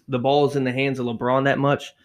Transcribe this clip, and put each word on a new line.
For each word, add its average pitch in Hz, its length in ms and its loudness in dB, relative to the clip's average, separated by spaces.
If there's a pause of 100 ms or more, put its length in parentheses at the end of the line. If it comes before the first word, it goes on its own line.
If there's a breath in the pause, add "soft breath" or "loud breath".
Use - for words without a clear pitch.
the 127 120 -2
ball 143 280 2
is 135 80 -4
in 135 80 0
the 127 80 0
hands 131 280 -2
of 123 60 -4
LeBron 123 400 0
that 135 140 2
much, 139 340 0 (120 soft breath)